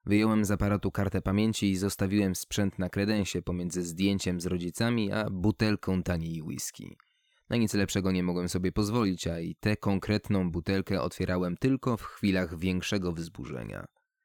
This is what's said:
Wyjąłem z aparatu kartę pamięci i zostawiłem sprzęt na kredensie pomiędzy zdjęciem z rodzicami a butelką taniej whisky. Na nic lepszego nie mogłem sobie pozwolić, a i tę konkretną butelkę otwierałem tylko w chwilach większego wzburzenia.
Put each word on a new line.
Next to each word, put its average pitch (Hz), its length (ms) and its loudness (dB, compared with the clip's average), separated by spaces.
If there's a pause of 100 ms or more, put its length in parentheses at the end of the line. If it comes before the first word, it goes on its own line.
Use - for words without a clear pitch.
Wyjąłem 107 400 4
z 95 60 0
aparatu 101 400 2
kartę 98 300 0
pamięci 107 480 2
i 95 80 2
zostawiłem 98 580 2
sprzęt - 440 -2
na 90 100 -2
kredensie 101 520 0
pomiędzy 87 420 -4
zdjęciem 90 580 0
z 87 40 -8
rodzicami 98 680 0
a 107 180 -2
butelką 98 760 0
taniej 82 380 -2
whisky. - 560 -10 (520)
Na 120 80 0
nic 113 160 2
lepszego 95 380 2
nie 90 120 2
mogłem 90 260 0
sobie 90 220 0
pozwolić, 104 560 0
a 85 120 -4
i 85 160 -6
tę 107 220 0
konkretną 98 760 0
butelkę 90 500 -2
otwierałem 90 560 -2
tylko 131 400 0
w - 60 -12
chwilach 92 560 0
większego 90 520 0
wzburzenia. 67 760 -8 (400)